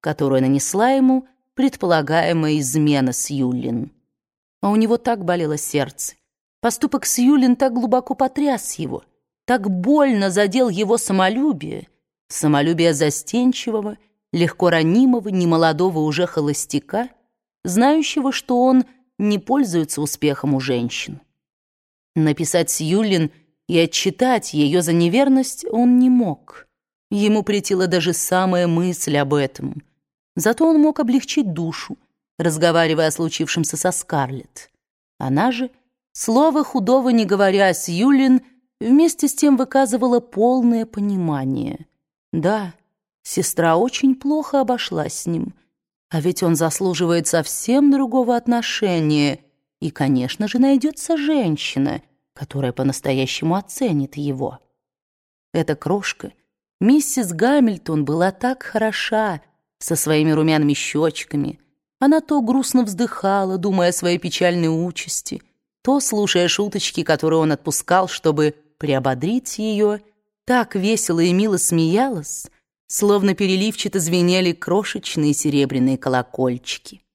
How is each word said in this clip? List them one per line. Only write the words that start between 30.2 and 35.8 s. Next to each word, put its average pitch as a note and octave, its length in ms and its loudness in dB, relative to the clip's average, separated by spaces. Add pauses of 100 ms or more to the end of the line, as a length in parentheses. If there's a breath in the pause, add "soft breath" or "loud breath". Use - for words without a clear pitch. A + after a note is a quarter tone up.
Зато A#3+ 300 2
он D#4+ 140 6
мог D4+ 200 2
облегчить B3+ 520 0
душу, E3 440 -6 (420)
разговаривая D#3+ 720 2
о - 20 0
случившемся D#3+ 680 -4
со F3+ 160 -2
Скарлетт. - 800 -6 (480)
Она D#3 340 0
же, B3 180 -6 (420)